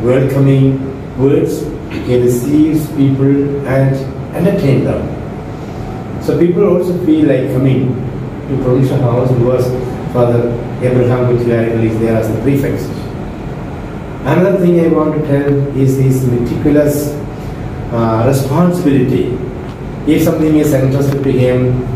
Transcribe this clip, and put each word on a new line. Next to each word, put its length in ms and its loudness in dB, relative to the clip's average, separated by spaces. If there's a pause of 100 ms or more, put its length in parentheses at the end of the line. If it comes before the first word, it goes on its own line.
welcoming 760 2 (360)
words, 460 0 (440)
he 120 2
receives 760 2
people 720 2
and 280 2 (400)
entertain 480 2
them. 300 -4 (1080)
So 180 0
people 260 2
also 400 0
feel 220 4
like 260 0
coming 400 2 (540)
to 160 -2
provincial 340 2
house 340 0
because 360 2 (440)
Father 380 2 (320)
Abraham 560 2
Gutierrez 540 0
is 80 -4
there 180 2
as 100 -2
the 140 -4
prefect. 400 0 (1400)
Another 320 4
thing 260 4
I 40 2
want 260 2
to 140 -2
tell 500 0
is 200 2
his 280 2
meticulous, 880 0 (800)
uh, 360 0
responsibility. 1120 2 (680)
If 160 4
something 340 2
is 160 2
entrusted 500 0
to 80 2
him, 540 2 (100)